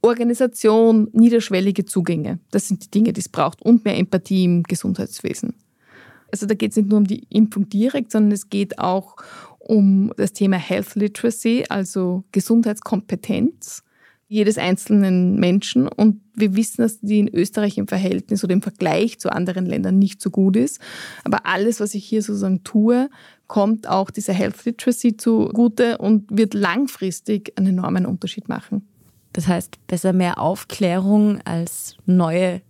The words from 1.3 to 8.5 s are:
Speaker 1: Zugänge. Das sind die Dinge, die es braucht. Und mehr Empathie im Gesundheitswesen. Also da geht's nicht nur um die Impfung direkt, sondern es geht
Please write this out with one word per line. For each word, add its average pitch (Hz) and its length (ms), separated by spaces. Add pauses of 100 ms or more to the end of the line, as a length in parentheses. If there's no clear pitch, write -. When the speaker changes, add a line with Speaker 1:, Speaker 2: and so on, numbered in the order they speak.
Speaker 1:
Zugänge. 170 540 (120)
Das 202 160
sind - 160
die - 80
Dinge, 220 220
die - 80
es - 80
braucht. 160 340
Und 226 220
mehr 202 120
Empathie 185 460
im 175 200
Gesundheitswesen. - 920 (760)
Also 202 140
da 214 80
geht's 208 220
nicht 202 140
nur 214 100
um 202 80
die 208 220
Impfung 208 400
direkt, 240 420
sondern 214 220
es 196 160
geht 202 300